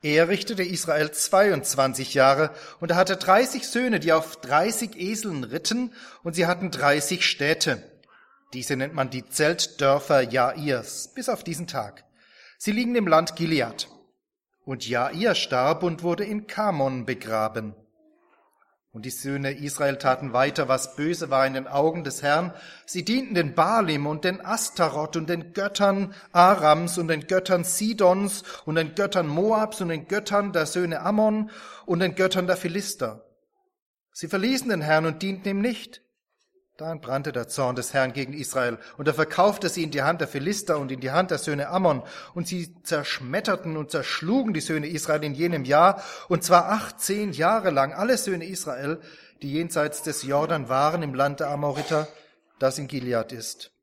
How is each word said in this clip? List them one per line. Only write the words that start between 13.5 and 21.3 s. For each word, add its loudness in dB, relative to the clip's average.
Und -10
Jair 0
starb 0
und -2
wurde 0
in -6
Kamon -2
begraben. -4
Und -14
die -10
Söhne -4
Israel -2
taten 0
weiter, 2
was 0
böse -2